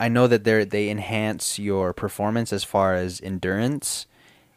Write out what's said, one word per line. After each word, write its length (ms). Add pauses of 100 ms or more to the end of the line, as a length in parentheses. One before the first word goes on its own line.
I 80
know 180
that 180
they're, 200
they 240
enhance 680
your 340
performance 600
as 120
far 300
as 260
endurance, 840 (500)